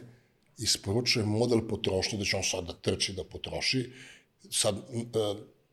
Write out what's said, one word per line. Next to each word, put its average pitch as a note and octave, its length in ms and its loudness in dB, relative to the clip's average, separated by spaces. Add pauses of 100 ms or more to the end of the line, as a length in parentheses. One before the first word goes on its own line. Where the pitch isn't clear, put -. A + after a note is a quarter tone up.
(580)
isporučuje A2 680 2
model A2 440 4
potrošnje, G2 500 0
da G2+ 60 -2
će G2 120 2
on F#2 60 -2
sad F2+ 240 -2
da F2 60 -8
trči, - 400 0
da F#2 100 -6
potroši, E2+ 680 -2 (600)
sad, - 260 2
e, A2+ 480 -2 (480)